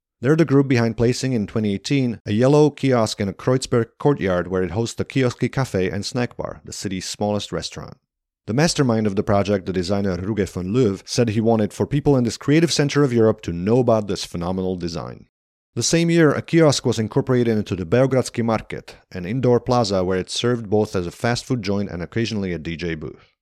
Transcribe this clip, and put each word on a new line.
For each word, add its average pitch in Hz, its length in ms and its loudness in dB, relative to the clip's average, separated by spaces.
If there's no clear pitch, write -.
They're 127 140 2
the 160 100 4
group 135 220 4
behind 117 300 2
placing 123 360 0
in 104 140 0
twenty 107 280 -2
eighteen 123 520 -2
a 104 60 -2
yellow 143 380 6
kiosk 123 500 0
in 98 80 -2
a 90 40 -6
Kreuzberg 127 580 0
courtyard 90 480 0
where 92 160 0
it 82 80 -6
hosts 110 240 -4
the 95 80 -4
Kioski 123 480 -2
Cafe 98 360 -2
and 98 160 -6
Snack 123 320 -6
Bar, - 280 -10
the - 80 -16
city's 95 360 -8
smallest 104 440 -4
restaurant. - 460 -10
The 101 80 -4
mastermind 123 540 2
of 95 80 -4
the 101 80 0
project, 101 420 0
the 95 60 -4
designer 92 440 0
Ruge 95 320 -2
von 92 200 -6
Löw, 104 360 0
said 117 260 0
he 107 100 0
wanted 110 320 2
for - 120 -2
people 143 320 2
in 123 60 2
this 113 140 -2
creative 147 360 2
center 143 300 2
of 131 100 2
Europe 110 300 4
to 87 100 -6
know 101 280 0
about 110 260 2
this 95 180 -6
phenomenal 92 520 -4
design. 80 500 -8
The 117 80 -6
same 170 280 2
year, 165 200 6
a - 120 -2
kiosk 160 440 2
was 113 140 0
incorporated 117 580 0
into 101 160 -4
the 90 100 -4
Beogradski 120 600 0
Market, - 500 -4
an 90 160 -10
indoor 123 320 2
plaza 104 460 0
where 92 140 0
it 90 120 -4
served 117 400 -2
both 104 240 0
as 90 140 -2
a - 20 -10
fast - 340 -4
food 127 180 -4
joint 98 280 -2
and 87 100 -8
occasionally 101 520 -4
a 82 60 -4
D 80 180 -8
J 82 180 -6
booth. - 480 -14